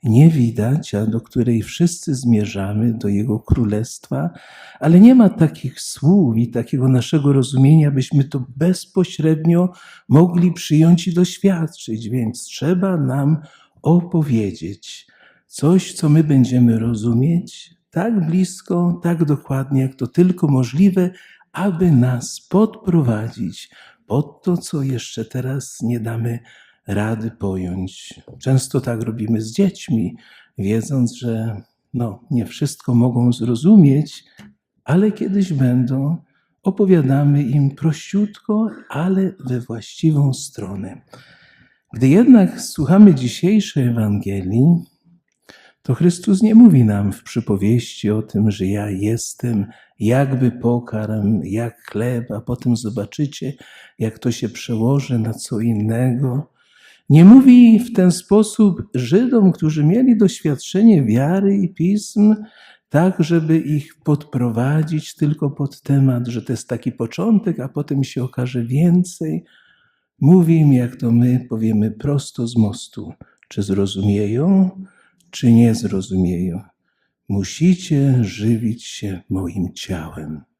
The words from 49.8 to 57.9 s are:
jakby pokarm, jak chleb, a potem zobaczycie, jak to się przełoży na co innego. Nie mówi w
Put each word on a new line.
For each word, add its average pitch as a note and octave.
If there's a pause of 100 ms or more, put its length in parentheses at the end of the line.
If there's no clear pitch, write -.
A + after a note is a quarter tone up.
jakby B2+
pokarm, A2
jak A2+
chleb, A#2
a G#2+
potem A#2+
zobaczycie, C3 (460)
jak A2
to A#2+
się A2+
przełoży B2
na A2
co -
innego. A#2+ (580)
Nie D#3
mówi B3
w -